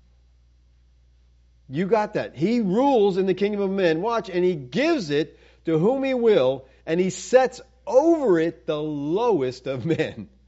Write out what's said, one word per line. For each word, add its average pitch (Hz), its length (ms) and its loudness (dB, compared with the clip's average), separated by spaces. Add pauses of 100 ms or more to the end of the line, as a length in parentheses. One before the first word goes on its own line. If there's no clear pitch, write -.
(1700)
You 156 200 -4
got 208 260 -2
that. 120 220 -6
He 208 240 0
rules 208 580 2
in 190 80 0
the 190 80 0
kingdom 202 260 -2
of 196 120 -2
men. 175 320 0
Watch, 226 260 -4
"and 180 160 -2
he 180 80 2
gives 175 560 -2
it 147 300 -4 (260)
to 160 140 0
whom 262 240 0
he 269 100 -2
will, 160 520 2 (200)
and 165 140 -2
he 185 100 0
sets 247 500 2 (280)
over 269 520 4
it 160 280 -4
the 151 120 -4
lowest 151 840 -2
of 131 180 -6
men." 117 460 -4 (180)